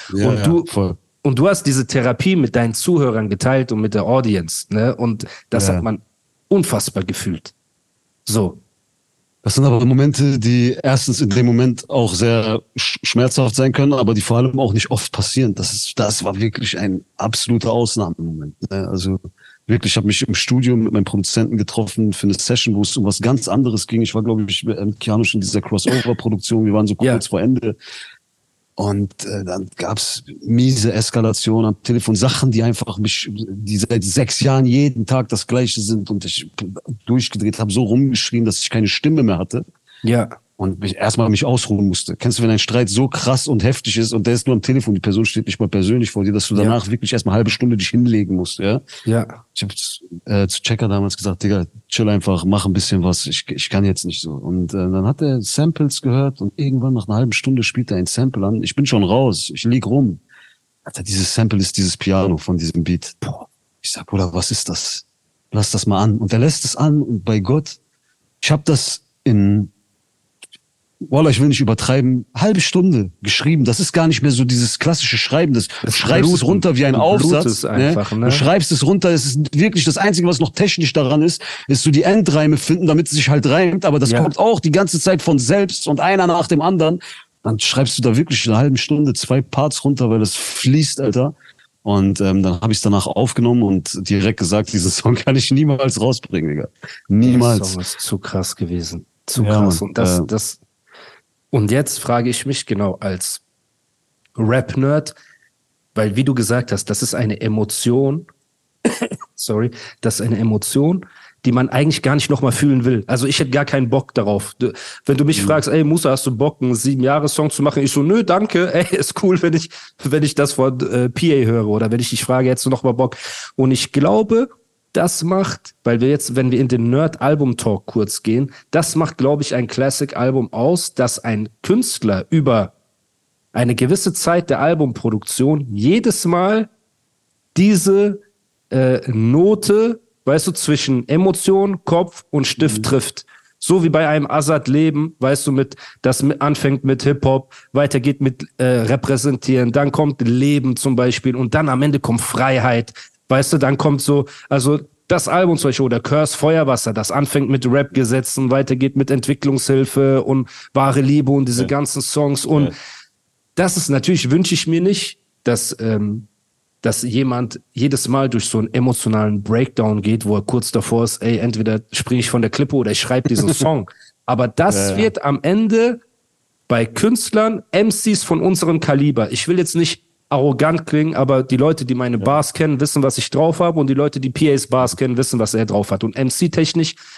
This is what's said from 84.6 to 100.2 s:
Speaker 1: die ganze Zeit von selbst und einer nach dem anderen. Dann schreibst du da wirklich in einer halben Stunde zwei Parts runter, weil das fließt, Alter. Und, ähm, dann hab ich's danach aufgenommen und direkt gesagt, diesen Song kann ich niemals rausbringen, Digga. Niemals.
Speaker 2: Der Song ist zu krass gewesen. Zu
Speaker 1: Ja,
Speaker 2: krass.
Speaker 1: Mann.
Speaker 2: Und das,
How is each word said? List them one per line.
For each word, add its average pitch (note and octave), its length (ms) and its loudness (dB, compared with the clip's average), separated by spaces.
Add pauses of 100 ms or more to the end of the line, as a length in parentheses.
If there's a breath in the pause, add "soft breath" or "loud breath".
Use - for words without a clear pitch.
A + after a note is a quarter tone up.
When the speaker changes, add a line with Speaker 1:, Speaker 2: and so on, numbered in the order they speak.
Speaker 1:
die E3 100 0
ganze F3+ 280 2
Zeit F3+ 220 2
von D#3 180 2
selbst F#3 500 0
und C#3+ 120 -2
einer F#3 260 2
nach F3 200 2
dem D3+ 160 0
anderen. E3+ 380 2 (420 loud breath)
Dann A2 160 -2
schreibst - 400 0
du B2+ 40 -2
da A#2 140 4
wirklich C#3+ 300 0
in A#2 60 2
einer A2 80 4
halben C3+ 180 2
Stunde D3 340 0
zwei C3 300 -2
Parts C#3+ 420 -2
runter, B2+ 240 2
weil A2 120 2
das G#2 160 0
fließt, - 640 0
Alter. C3 320 0 (480 soft breath)
Und, G2 400 2
ähm, F#2+ 200 2
dann F2+ 200 0
hab A2+ 80 0
ich's G#2+ 100 0
danach G2+ 260 0
aufgenommen A#2+ 560 2
und F#2+ 460 -2
direkt G2+ 300 0
gesagt, G2+ 340 -2
diesen F#2+ 180 0
Song A#2+ 260 0
kann C3+ 200 0
ich C3 140 0
niemals C3+ 500 2
rausbringen, F#2+ 560 -2
Digga. - 120 -6 (400 loud breath)
Niemals. A#2+ 500 4
Speaker 2:
Der F#2+ 80 -2
Song F#2 160 -6
ist - 180 -10
zu - 180 -4
krass - 380 -6
gewesen. E2+ 480 -6 (220)
Zu - 160 -2
Speaker 1:
Ja, G#2 80 2
Speaker 2:
krass. G2+ 320 2
Speaker 1:
Mann. G2 80 -4
Speaker 2:
Und - 80 -4
das, F2+ 220 2